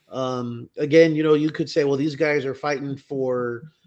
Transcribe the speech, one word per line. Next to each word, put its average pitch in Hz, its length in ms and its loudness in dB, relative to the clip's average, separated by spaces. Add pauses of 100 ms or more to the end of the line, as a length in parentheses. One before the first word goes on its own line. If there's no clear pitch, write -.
(100)
Um, 123 680 -6
again, 156 380 6
you 151 80 -2
know, 156 120 4
you 151 160 0
could 147 200 -6
say, 156 140 2
"Well, 139 120 2
these 143 200 -2
guys 147 280 0
are 135 100 -4
fighting 139 420 -6
for, 127 680 -4 (240)